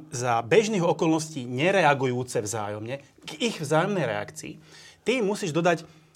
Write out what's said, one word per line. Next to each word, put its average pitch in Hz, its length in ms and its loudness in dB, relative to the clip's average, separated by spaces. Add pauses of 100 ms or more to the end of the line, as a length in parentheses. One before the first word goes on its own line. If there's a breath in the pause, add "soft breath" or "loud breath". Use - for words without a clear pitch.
za 120 320 0
bežných 202 400 4
okolností 160 640 0
nereagujúce 131 960 2
vzájomne 107 560 -6 (320 soft breath)
k - 80 -
ich 220 240 -2
vzájomnej 156 480 0
reakcii, - 480 -8 (480 loud breath)
ty 247 160 0
musíš 202 320 -2
dodať 170 320 2 (300 loud breath)